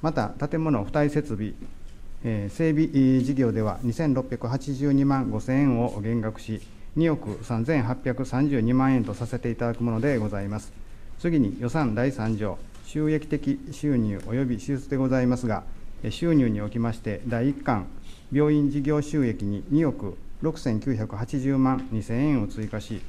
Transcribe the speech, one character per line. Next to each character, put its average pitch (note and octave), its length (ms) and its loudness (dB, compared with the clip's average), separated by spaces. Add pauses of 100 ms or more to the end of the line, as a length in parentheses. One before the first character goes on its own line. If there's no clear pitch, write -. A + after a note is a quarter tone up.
ま D#3 120 0
た、 A#2 160 0
建 D#3+ 340 -2
物 C#3 220 2
付 D3 120 -2
帯 D3 120 4
設 C#3+ 260 -2
備、 G2+ 180 -4 (720)
え G#2 280 -2
ー、 - 40 -12
整 D#3+ 160 4
備、 D#3 220 4
え C3 260 8
ー、 B2 40 2
事 C3+ 120 0
業 B2+ 160 4
で A2 100 0
は G#2 220 0
二 A#2+ 80 2
千 D3 220 2
六 B2+ 160 0
百 A#2+ 180 -4
八 C3+ 260 -2
十 C#3 200 2
二 C#3 100 6
万 C3+ 260 2
五 G#2+ 120 -2
千 C3 200 2
円 B2+ 200 4
を A2+ 200 0
減 A2+ 200 0
額 G#2+ 180 -4
し、 - 220 -6 (340)
二 E3 140 4
億 A2 340 -2
三 A#2 220 -2
千 D3 180 2
八 B2 180 -2
百 C3 240 -2
三 C#3 240 2
十 C3+ 120 2
二 A#2 120 4
万 C3 200 4
円 B2 100 4
と G#2+ 100 -4
さ A#2 140 -6
せ B2 120 -4
て A#2+ 120 -2
い A2 60 -4
た A#2+ 100 -2
だ A2+ 80 -2
く A#2 80 -2
も A#2 80 2
の A2+ 80 0
で C3+ 180 2
ご G#2+ 120 0
ざ G2+ 120 -4
い G2+ 60 -4
ま G#2+ 140 -4
す。 - 100 -16 (480)
次 E3 200 2
に、 G#2 200 2
予 A#2+ 100 -2
算 B2+ 260 0
第 B2+ 180 2
三 A2 240 0
条、 G2 200 -2 (280)
収 D3+ 260 0
益 D3+ 160 0
的 C#3+ 320 0 (120)
収 C#3+ 260 0
入 G#2 220 0
及 B2 260 -2
び A#2+ 140 -2
支 - 80 -10
出 C3+ 220 -4
で C#3+ 60 -2
ご C3 140 2
ざ B2+ 120 2
い B2+ 60 4
ま B2+ 80 4
す A#2+ 120 -2
が、 G2+ 160 0 (380)
え A#2+ 60 -4
ー、 G#2+ 40 -2
収 E3 220 2
入 C3+ 140 6
に G#2 140 0
お G#2 80 -4
き A#2 100 -4
ま A2+ 140 0
し A2 60 -8
て、 G#2 280 -4
第 A#2+ 220 2
一 C#3 120 -4
巻、 G#2+ 260 0 (440)
病 D3+ 240 4
院 D3 160 4
事 C#3+ 100 0
業 D3 200 2
収 D3 240 0
益 G2+ 180 -2
に G2+ 260 -2
二 D3+ 140 4
億 A2+ 340 -2 (240)
六 D#3 160 -2
千 A2 220 0
九 C3 160 0
百 G#2 220 -4
八 A#2+ 240 -4
十 C3+ 160 2
万 C3 340 4
二 A2 100 -2
千 A#2+ 280 0
円 C3+ 140 2
を G2 40 -2
追 G#2+ 220 -6
加 A2 100 -4
し G2+ 300 -8